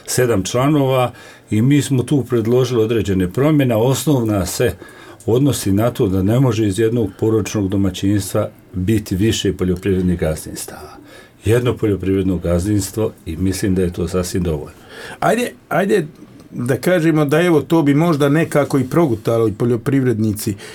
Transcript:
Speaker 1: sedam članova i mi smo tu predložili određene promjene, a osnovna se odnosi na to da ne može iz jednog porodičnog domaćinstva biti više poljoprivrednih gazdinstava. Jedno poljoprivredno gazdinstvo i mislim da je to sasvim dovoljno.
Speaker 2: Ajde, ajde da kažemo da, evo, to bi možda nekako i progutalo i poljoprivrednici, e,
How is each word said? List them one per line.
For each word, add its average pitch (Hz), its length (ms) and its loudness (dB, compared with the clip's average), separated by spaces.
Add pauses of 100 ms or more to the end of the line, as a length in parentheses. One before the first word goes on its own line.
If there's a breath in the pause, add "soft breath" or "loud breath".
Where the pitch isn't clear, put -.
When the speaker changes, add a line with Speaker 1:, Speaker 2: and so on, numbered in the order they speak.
Speaker 1:
sedam 117 380 0
članova 131 680 2 (380 loud breath)
i 107 120 2
mi 139 200 4
smo 127 220 0
tu 139 200 0
predložili 117 600 0
određene 98 460 0
promjene, 139 440 2
a 107 40 2
osnovna 117 680 0
se - 280 -2 (520 loud breath)
odnosi 120 460 2
na 110 200 2
to 117 160 0
da 95 160 0
ne 110 160 2
može 113 280 2
iz 95 120 -2
jednog 113 300 0 (100)
porodičnog 107 500 0
domaćinstva 101 800 -2 (240)
biti 98 420 -2
više 101 380 0
poljoprivrednih 90 640 0
gazdinstava. - 800 -8 (480 loud breath)
Jedno 117 320 2
poljoprivredno 95 600 0
gazdinstvo 98 720 -2 (140)
i 80 120 -8
mislim 95 380 -2
da 95 60 0
je 87 120 0
to 85 140 -4
sasvim 90 360 -4
dovoljno. 78 340 -6 (420 loud breath)
Speaker 2:
Ajde, 226 320 0 (180)
ajde 190 380 0 (440)
da 120 260 -2
kažemo 160 480 2
da, 151 160 2
evo, 170 200 4
to 165 200 2
bi 143 120 4
možda 147 360 2
nekako 143 500 2
i 127 100 -2
progutalo 117 580 0
i 98 60 0
poljoprivrednici, 117 960 0
e, 98 40 -4 (200 loud breath)